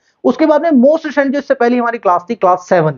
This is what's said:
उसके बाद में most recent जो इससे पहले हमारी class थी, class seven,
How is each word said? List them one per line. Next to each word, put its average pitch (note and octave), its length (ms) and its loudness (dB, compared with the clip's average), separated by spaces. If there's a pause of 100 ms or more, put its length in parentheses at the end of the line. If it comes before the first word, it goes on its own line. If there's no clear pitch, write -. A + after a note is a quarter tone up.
(240)
उसके C#4+ 220 0
बाद D4 160 2
में E4+ 80 0
most D4+ 360 2
recent C#4 240 -2
जो C#4+ 80 -2
इससे C#4 160 -2
पहले B3 240 0
हमारी A#3 200 -4
class F3+ 320 -2
थी, - 40 -4
class G#3 340 0
seven, D#3 300 0